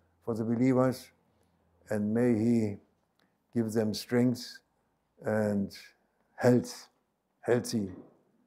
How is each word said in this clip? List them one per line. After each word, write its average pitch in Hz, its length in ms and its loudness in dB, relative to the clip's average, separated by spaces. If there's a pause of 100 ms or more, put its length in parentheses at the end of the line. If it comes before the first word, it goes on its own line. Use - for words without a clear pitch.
(240)
for 117 100 -4
the 110 100 -4
believers, 127 680 2 (800)
and 107 240 -2
may 120 180 2 (140)
He 110 320 0 (800)
give 113 180 -2
them 110 220 0
strength 120 640 -2 (680)
and 104 520 0 (600)
health, - 520 0 (520)
healthy, 113 480 -2 (580)